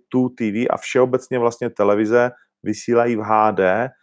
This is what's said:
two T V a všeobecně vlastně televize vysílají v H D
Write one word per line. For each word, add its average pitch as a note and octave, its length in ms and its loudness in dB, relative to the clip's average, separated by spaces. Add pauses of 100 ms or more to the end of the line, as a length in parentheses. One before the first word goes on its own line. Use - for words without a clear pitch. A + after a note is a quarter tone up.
two B2+ 200 0
T A2+ 240 -4
V A#2 160 -2
a - 80 -2
všeobecně B2+ 640 -2
vlastně A#2 320 -2
televize G#2+ 600 2 (320)
vysílají A#2 540 0
v G#2+ 40 -4
H G#2+ 300 2
D G2 400 0 (120)